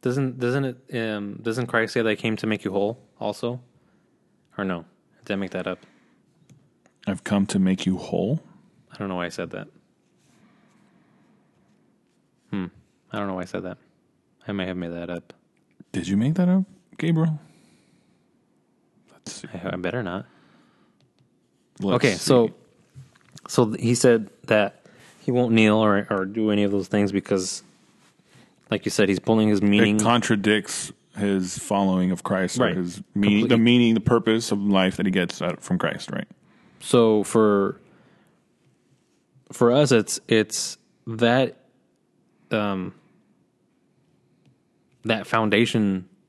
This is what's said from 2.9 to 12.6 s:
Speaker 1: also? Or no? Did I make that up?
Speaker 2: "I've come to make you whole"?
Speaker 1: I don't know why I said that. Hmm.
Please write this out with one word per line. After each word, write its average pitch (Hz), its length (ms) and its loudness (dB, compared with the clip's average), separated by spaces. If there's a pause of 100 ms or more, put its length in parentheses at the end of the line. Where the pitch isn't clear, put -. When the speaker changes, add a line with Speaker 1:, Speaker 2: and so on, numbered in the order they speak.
Speaker 1:
also? 117 400 -6 (960)
Or 104 80 -4
no? 87 220 -6 (400)
Did 104 80 -4
I - 20 -6
make 98 140 -6
that 92 160 -8
up? 92 120 -8 (1300)
Speaker 2:
"I've 98 180 -6
come 101 240 2
to - 100 -2
make 92 260 2
you 92 140 -2
whole"? 101 420 -4 (500)
Speaker 1:
I - 60 -20
don't 101 120 -8
know 95 80 -6
why 87 100 -4
I - 20 -6
said 85 220 -10
that. - 180 -14 (2750)
Hmm. 95 160 -6 (460)